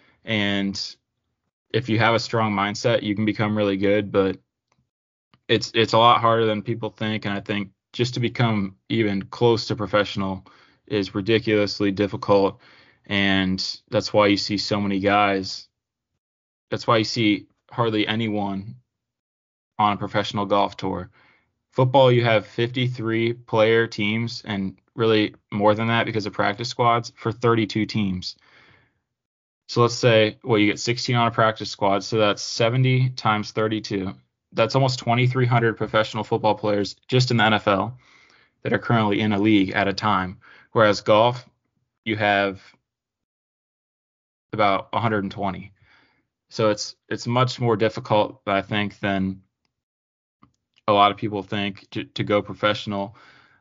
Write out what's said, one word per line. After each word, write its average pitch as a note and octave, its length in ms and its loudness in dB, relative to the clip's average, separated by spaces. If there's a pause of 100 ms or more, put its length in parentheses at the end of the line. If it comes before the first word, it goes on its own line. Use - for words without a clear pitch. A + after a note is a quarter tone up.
(240)
And G2+ 560 -2 (920)
if A2 160 -2
you G#2+ 80 0
have A2+ 160 2
a A2 60 2
strong A2 340 -2
mindset, G#2 480 -2
you G#2 140 -2
can G#2+ 100 -2
become G#2+ 320 -2
really G2+ 200 0
good, G2+ 340 0
but G2 260 0 (1120)
it's, A2 260 0
it's A2 200 2
a A2+ 40 6
lot A#2 240 6
harder A2+ 240 2
than G#2+ 160 0
people A2+ 300 -6
think. G#2+ 340 -6
And G2+ 80 -4
I G2+ 60 -6
think G2+ 300 -8 (240)
just B2 220 -2
to B2+ 40 -4
become A2+ 560 -2 (140)
even G#2 340 -2
close A#2 440 0
to G#2+ 80 -2
professional G2 720 -4 (420)
is G2+ 280 -4
ridiculously G#2 760 0
difficult. G2 680 0 (460)
And F#2+ 580 0 (260)
that's - 220 -2
why G#2 160 4
you G2+ 100 4
see G2+ 200 -4
so G#2 240 -2
many G2+ 180 -2
guys, G2 720 0 (1000)
that's - 160 -8
why A#2 120 4
you A2 80 2
see G#2+ 420 0 (220)
hardly A2 380 -2
anyone G#2 680 -4 (1040)
on G#2 140 2
a F#2+ 40 -6
professional G2+ 480 -4
golf G2 300 0
tour. F#2 340 -8 (640)
Football, C3 400 4
you A#2+ 140 4
have G#2+ 200 2
fifty-three A#2 880 -2
player A2+ 540 2
teams A2+ 560 -4
and G2 340 -6 (160)
really A2 400 2 (160)
more G#2 240 4
than A2+ 140 -2
that A#2 180 2
because A2 200 -4
of G2 80 -8
practice G#2 340 -4
squads A#2 480 0
for - 160 -6
thirty-two A2+ 540 0
teams. F#2+ 500 -6 (1300)
So - 120 0
let's A#2+ 140 2
say, A2 480 4
well, A2+ 160 2
you G#2 80 4
get F2+ 120 -2
sixteen A#2+ 360 -4
on A#2 120 2
a A2+ 40 -2
practice A2 400 0
squad, G2 320 -2
so - 140 -4
that's G#2 240 2
seventy B2+ 720 0
times G#2+ 400 -2
thirty-two. G#2 600 -4 (380)
That's A2+ 240 0
almost C3+ 240 2
twenty-three B2 460 0
hundred A#2 320 2
professional G#2+ 480 0
football A2 300 0
players G2+ 420 -2 (100)
just B2+ 240 2
in A#2 60 2
the G#2+ 80 4
N A2 80 4
F G#2 160 0
L G#2 280 0 (640)
that B2 100 -4
are A2+ 60 0
currently G#2+ 420 0
in G#2+ 100 0
a G2+ 80 0
league G2+ 320 4
at G2 160 0
a G2 60 -2
time, F#2+ 460 -2 (340)
whereas G#2 280 4
golf, A#2 480 2 (560)
you G#2+ 120 -4
have G2+ 440 0 (1900)
about G2+ 400 0
a G#2+ 80 -4
hundred G#2+ 240 -2
and F#2+ 80 -8
twenty. F#2+ 400 -8 (800)
So A2 200 0
it's, - 280 -4 (100)
it's - 180 -8
much B2 360 0
more A#2 160 2
difficult, A2 680 0
I G2 160 0
think, G#2 380 -4
than F#2+ 420 -4 (1400)
a G#2+ 60 0
lot G2+ 200 6
of G2+ 40 -6
people G2+ 280 -6
think G2+ 480 -6
to, - 120 -8
to - 220 -8
go G#2 160 2
professional. G2+ 720 -4 (460)